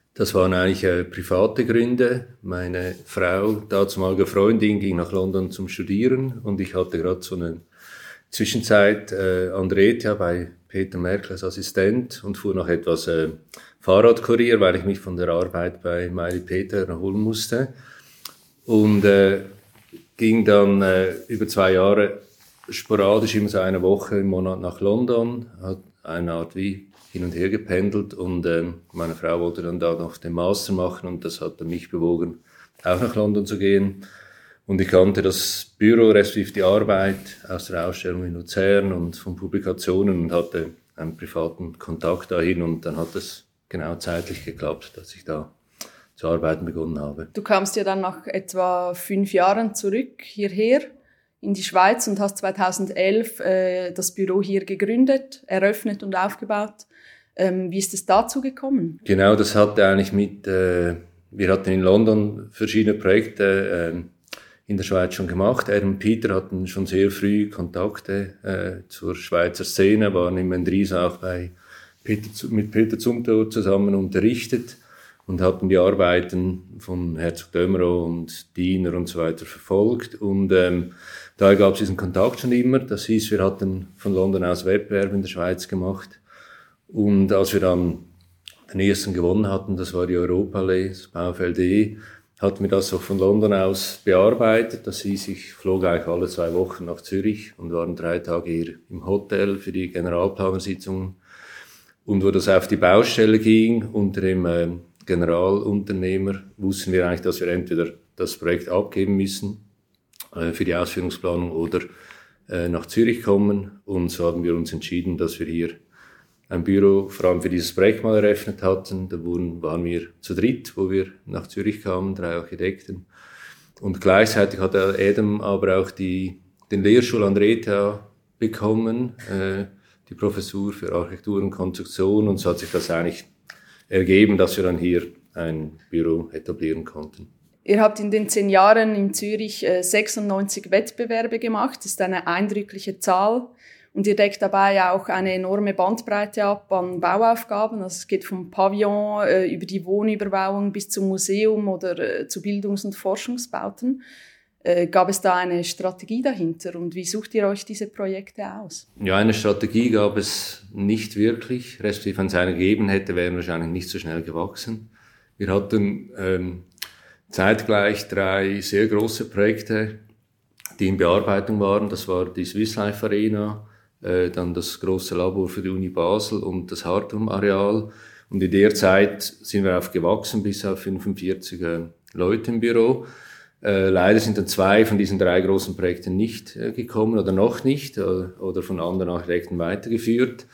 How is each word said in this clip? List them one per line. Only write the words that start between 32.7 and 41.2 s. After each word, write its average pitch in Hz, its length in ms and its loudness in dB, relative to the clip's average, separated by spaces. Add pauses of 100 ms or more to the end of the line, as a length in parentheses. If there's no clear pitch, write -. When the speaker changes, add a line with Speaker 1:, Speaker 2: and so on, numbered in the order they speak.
Speaker 1:
auch 90 180 0
nach 117 140 -2
London 104 320 0
zu 107 100 -6
gehen. 98 480 2 (640)
Und 98 120 2
ich 92 100 0
kannte 95 340 6
das - 560 -2
Büro, 113 320 8
respektive 104 420 4
die 101 80 -2
Arbeit 98 560 2 (300)
aus 90 180 -8
der 85 220 -4
Ausstellung 90 380 -6
in 87 100 -6
Luzern 98 580 2
und 85 220 -4
von 90 200 -10
Publikationen 95 840 0
und 82 100 -4
hatte 85 380 -2 (260)
einen 80 220 -10
privaten 80 600 -8